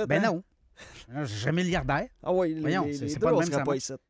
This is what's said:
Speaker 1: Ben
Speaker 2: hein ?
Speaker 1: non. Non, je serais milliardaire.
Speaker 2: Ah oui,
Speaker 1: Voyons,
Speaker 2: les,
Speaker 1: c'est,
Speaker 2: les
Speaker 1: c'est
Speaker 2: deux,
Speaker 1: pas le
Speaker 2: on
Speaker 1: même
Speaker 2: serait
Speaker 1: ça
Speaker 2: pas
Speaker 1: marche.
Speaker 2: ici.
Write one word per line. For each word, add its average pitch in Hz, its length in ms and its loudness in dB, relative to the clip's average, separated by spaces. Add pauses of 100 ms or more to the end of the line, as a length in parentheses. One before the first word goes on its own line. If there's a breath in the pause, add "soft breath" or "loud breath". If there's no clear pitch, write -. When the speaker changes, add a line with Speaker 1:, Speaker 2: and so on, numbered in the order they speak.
Speaker 1:
Ben 156 160 2
Speaker 2:
hein ? 226 80 4
Speaker 1:
non. 175 120 -2 (680 loud breath)
Non, 143 120 -4
je 107 80 -6
serais 107 180 -2
milliardaire. 170 560 0 (160)
Speaker 2:
Ah 180 100 0
oui, 170 260 2
Speaker 1:
Voyons, 156 260 0
Speaker 2:
les, 147 80 -4
Speaker 1:
c'est, 143 120 -6
Speaker 2:
les 143 40 -2
Speaker 1:
c'est 151 100 -4
Speaker 2:
deux, 175 60 2
Speaker 1:
pas 165 60 6
le - 40 6
Speaker 2:
on - 40 4
Speaker 1:
même 170 80 2
Speaker 2:
serait 151 120 0
Speaker 1:
ça 139 60 0
Speaker 2:
pas 143 60 0
Speaker 1:
marche. 131 120 -2
Speaker 2:
ici. 139 100 -8 (160)